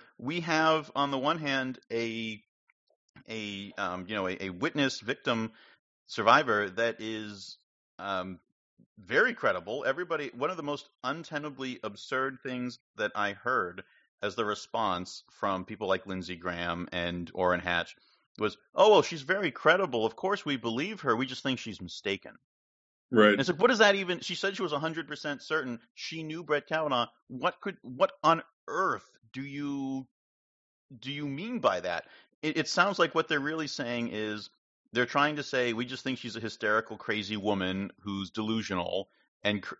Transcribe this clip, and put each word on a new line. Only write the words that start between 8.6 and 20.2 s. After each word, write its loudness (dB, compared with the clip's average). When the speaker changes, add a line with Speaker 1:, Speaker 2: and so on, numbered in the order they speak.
Speaker 1:
very 2
credible. 0
Everybody, -2
one 0
of -6
the -8
most -6
untenably -6
absurd -4
things -6
that 0
I 0
heard -2
as -2
the 0
response -2
from -2
people -6
like 2
Lindsey -6
Graham -4
and -4
Orrin 4
Hatch -2
was, -2
"Oh, 8
well, 10
she's -2
very 0
credible. 4
Of -2
course -2